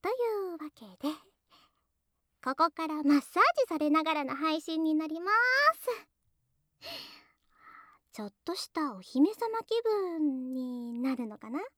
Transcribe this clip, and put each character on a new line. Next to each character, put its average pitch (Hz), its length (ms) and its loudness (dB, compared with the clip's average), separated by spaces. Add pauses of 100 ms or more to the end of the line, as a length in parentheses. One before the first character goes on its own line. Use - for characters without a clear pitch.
と - 80 -4
い 427 40 0 (340)
う 349 60 -6
わ 330 60 -10 (160)
け 226 120 -20 (200)
で、 302 60 0 (1300)
こ 262 120 -4
こ 330 160 2
か 320 160 -8
ら 311 160 -4
マ 285 140 6
ッ 277 40 6
サ - 200 -2
ー - 20 8 (180)
ジ 508 80 2
さ 330 80 -4
れ 302 140 2
な 311 120 4
が 320 120 0
ら 294 100 -2
の 262 100 -6
配 311 280 -2
信 320 200 -2
に 311 120 2
な 311 120 0
り 311 140 -6
ま 359 100 -2 (440)
す。 - 340 -8 (2000)
ち 220 100 -12
ょ 208 40 -8
っ 202 60 -12 (120)
と 339 100 -4
し - 180 -8
た 302 220 -2
お 185 80 -12
姫 320 320 4
様 453 280 -4
気 466 200 0
分 320 720 0
に 247 460 -6
な 262 140 0
る 240 120 -6
の 214 100 -10
か 214 140 -16
な？ 269 100 -4
<laughs> - 0 -
ん？ - 20 -6 (160)